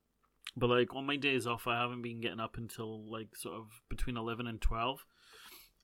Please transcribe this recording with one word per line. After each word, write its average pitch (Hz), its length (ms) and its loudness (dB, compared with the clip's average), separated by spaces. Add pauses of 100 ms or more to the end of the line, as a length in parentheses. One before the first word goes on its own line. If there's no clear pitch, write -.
(560)
but, 120 140 4
like, 123 240 6
on 135 120 -4
my 143 100 0
days 131 320 2
off, 117 180 -2
I 120 140 2
haven't 123 220 -2
been 117 180 -6
getting 113 220 -2
up 110 160 -6
until, 110 520 -8
like, 110 280 -8
sort 92 180 -8
of 110 320 -14
between - 300 0
eleven 117 300 -2
and 113 140 -6
twelve. 117 440 2 (800)